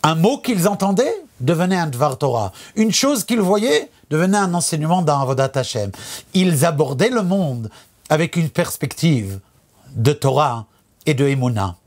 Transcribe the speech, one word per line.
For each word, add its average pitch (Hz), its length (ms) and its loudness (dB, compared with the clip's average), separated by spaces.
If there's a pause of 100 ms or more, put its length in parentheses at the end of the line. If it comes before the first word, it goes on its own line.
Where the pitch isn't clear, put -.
Un 156 100 2
mot 202 240 2
qu'ils 202 300 -2
entendaient 202 480 0 (240)
devenait 170 380 0
un 170 100 -2
Dvar 131 320 -2
Torah. 117 320 -2 (240)
Une 220 180 2
chose 269 300 0
qu'ils 226 180 0
voyaient 208 480 0 (220)
devenait 185 260 2
un 190 160 0
enseignement 170 480 0
dans 147 180 2
Avodat 135 360 0
Hashem. 113 360 -2 (440)
Ils 180 280 4
abordaient 151 460 2
le 240 140 0
monde 147 480 -2 (360)
avec 160 280 0
une 160 160 0
perspective 127 880 -2 (560)
de 123 180 2
Torah 135 540 0 (400)
et 151 80 2
de 139 100 2
Emouna. 123 500 0 (100)